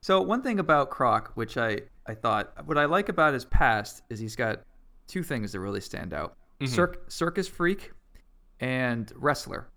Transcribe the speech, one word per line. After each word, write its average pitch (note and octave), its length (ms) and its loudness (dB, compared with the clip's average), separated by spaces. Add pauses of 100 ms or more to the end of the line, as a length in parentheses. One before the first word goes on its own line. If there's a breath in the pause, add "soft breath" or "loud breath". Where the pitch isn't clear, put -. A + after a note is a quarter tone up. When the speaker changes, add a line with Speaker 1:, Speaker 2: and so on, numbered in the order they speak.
Speaker 1:
So F#3+ 200 4
one G#3 220 0
thing A3+ 160 0
about D#3 320 4
Croc, A2 440 2
which A2+ 220 -4
I, A2 240 0 (260)
I A2 60 -8
thought, G#2+ 540 -2
what D3+ 100 0
I D3 80 4
like F#3 240 2
about D#3+ 240 4
his B2+ 120 -4
past - 640 4
is A2 100 -8
he's A2 160 -6
got A2+ 260 -2 (460)
two F3+ 160 -6
things A2 300 -4
that G2 60 -6
really G2 220 -4
stand - 320 -10
out. D2+ 240 -8 (240)
Speaker 2:
Mm-hmm. C3 120 -4
Speaker 1:
Circ-, - 380 0
circus F3 360 -4
freak F#3 440 -2 (680)
and B2 560 -2
wrestler. - 600 -2